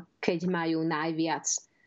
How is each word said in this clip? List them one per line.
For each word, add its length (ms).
keď 240
majú 400
najviac, 600